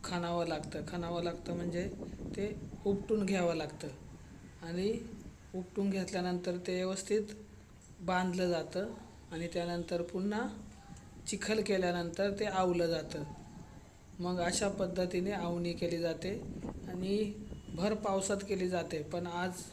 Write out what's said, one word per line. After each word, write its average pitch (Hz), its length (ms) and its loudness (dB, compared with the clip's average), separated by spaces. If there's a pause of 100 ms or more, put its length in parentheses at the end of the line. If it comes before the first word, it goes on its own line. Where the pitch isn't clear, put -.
खणावं 170 420 0
लागतं. 156 420 -2
खणावं 170 340 -2
लागतं 170 340 -2
म्हणजे 175 340 0 (460)
ते 202 240 -2 (260)
उपटून 202 400 4
घ्यावं 180 280 4
लागतं 147 340 -4 (720)
आणि 185 360 2 (560)
उपटून 196 360 0
घेतल्यानंतर 180 680 2 (100)
ते 185 80 2
व्यवस्थित 185 480 2 (760)
बांधलं 180 500 4
जातं 180 440 0 (380)
आणि 165 160 -2
त्यानंतर 175 540 0
पुन्हा 202 460 0 (760)
चिखल 214 360 2
केल्यानंतर 175 680 4 (100)
ते 214 40 2
आवलं 185 420 6
जातं. 156 380 0 (920)
मग 180 220 0
अशा 180 280 4
पद्धतीने 180 640 2
आवणी 175 420 2
केली 170 260 2
जाते 165 420 0 (480)
आणि 202 440 2 (420)
भर 202 200 2
पावसात 202 420 2
केली 185 320 0
जाते, 165 340 0
पण 175 240 -2
आज 180 360 -2 (100)